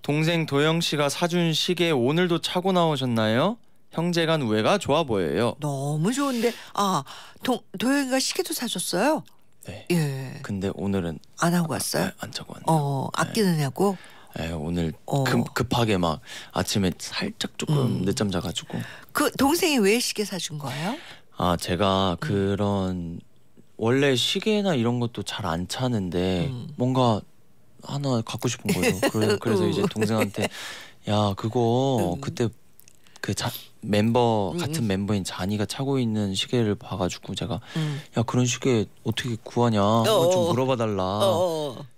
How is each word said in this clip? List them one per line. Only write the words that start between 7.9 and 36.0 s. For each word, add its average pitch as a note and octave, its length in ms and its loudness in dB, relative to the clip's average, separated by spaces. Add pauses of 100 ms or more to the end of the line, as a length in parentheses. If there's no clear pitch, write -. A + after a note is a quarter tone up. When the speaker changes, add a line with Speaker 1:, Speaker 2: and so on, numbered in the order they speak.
Speaker 2:
시계도 E4+ 340 -2
사줬어요? A#3 680 -2 (440)
Speaker 1:
네. - 240 -14
Speaker 2:
예. C3+ 500 -2
Speaker 1:
근데 G2 320 -4
오늘은 F#2+ 460 -2 (200)
Speaker 2:
안 E3+ 140 2
하고 E3 200 0
왔어요? - 320 -2
Speaker 1:
아, F#3+ 140 -4
안 A2+ 120 -12
차고 - 220 -12
왔네요. - 140 -12
Speaker 2:
어, C#3 480 2
Speaker 1:
네. - 60 -2
Speaker 2:
아끼느냐고? F#3 760 2 (400)
Speaker 1:
네, E2 160 -4
오늘 E2 400 -2 (120)
Speaker 2:
어. C#3 180 0
Speaker 1:
급-, E2 300 0
급하게 A#2 440 0
막 E2+ 240 0 (300)
아침에 - 460 0
살짝 - 640 -8
조금 D3+ 180 0
Speaker 2:
음. G#2+ 280 0
Speaker 1:
늦잠 G2 260 0
자가지고. F2 480 -6 (320)
Speaker 2:
그 D4 220 0
동생이 D4+ 440 2
왜 G#3+ 220 4
시계 - 260 -2
사준 E3 320 -8
거예요? D3 400 -6 (400)
Speaker 1:
아, F2 200 0
제가 F#2+ 560 2
Speaker 2:
음. E2+ 80 -4
Speaker 1:
그런, G2 1000 0 (580)
원래 C3 380 4
시계나 G3 600 0
이런 A#2+ 240 2
것도 A#2 240 -4
잘 - 220 -6
안 F2 220 -2
차는데 F#2 840 0
Speaker 2:
음. B2 280 -8
Speaker 1:
뭔가 B2 420 2 (640)
하나 C#3 380 -2
갖고 - 260 -6
싶은 F3+ 260 -2
거예요. G#3 260 2 (120)
그래-, G#3 260 2
Speaker 2:
<laughs> - 40 -6
Speaker 1:
그래서 - 260 2
이제 G3 140 2
Speaker 2:
음. G3+ 60 2
Speaker 1:
동생한테 G#2+ 600 0 (640)
야, G#2 260 2
그거 A#2 800 2
Speaker 2:
음. C#2 60 -8
Speaker 1:
그때 A2+ 260 -2 (720)
그 - 160 -4
자-, - 160 -4 (300)
멤버, A2 720 4
Speaker 2:
음, - 60 -4
Speaker 1:
같은 D#3 240 -2
Speaker 2:
음. A2 40 0
Speaker 1:
멤버인 G2 360 0
잔이가 G2+ 420 -2
차고 C3+ 340 -2
있는 G#2+ 360 0